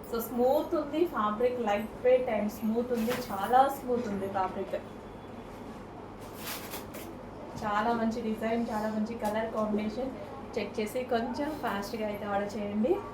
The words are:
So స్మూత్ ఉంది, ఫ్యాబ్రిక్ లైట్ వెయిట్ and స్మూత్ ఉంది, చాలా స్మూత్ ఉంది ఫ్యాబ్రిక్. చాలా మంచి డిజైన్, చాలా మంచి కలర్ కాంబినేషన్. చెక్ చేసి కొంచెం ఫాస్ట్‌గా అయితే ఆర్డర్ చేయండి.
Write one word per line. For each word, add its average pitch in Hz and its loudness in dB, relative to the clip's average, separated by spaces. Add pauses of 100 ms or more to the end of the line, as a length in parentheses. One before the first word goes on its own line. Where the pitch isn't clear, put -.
So 226 -2 (100)
స్మూత్ 262 4
ఉంది, 294 0 (140)
ఫ్యాబ్రిక్ 233 2 (100)
లైట్ 214 0 (100)
వెయిట్ 254 8
and 208 2
స్మూత్ 233 0
ఉంది, 226 0 (140)
చాలా 208 6 (160)
స్మూత్ 240 0
ఉంది 190 -2
ఫ్యాబ్రిక్. 185 -2 (2750)
చాలా 214 2
మంచి 226 2 (100)
డిజైన్, 226 2
చాలా 214 0
మంచి 214 0 (120)
కలర్ 220 0
కాంబినేషన్. 214 0 (440)
చెక్ - -2
చేసి 214 -2 (140)
కొంచెం 247 0 (140)
ఫాస్ట్‌గా 208 -2
అయితే 202 -6
ఆర్డర్ 202 0
చేయండి. 214 2 (200)